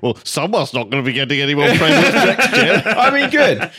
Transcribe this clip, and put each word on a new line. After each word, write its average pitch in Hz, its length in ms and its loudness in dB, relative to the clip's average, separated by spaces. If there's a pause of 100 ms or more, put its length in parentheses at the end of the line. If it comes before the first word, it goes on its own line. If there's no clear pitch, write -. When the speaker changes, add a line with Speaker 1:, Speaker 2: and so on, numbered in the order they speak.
Speaker 1:
well, 120 240 -4
someone's 170 500 -4
not 117 160 -6
gonna 135 140 -2
be 131 80 -4
getting 135 280 -2
any 139 140 -2
more 143 140 2
presents 196 440 2
Speaker 2:
<laughs> - 0 -
Speaker 1:
next - 440 0
year. - 280 2
Speaker 2:
I 247 280 0
mean, 277 180 -2
good. 262 480 0